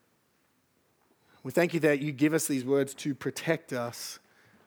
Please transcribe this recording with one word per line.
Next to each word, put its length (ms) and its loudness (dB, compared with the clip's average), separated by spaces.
We 100 -10
thank 200 4
you 60 2
that 220 4
you 100 -2
give 220 2
us 140 2
these 180 0
words 300 2
to 200 -6
protect 560 -4
us, 480 -8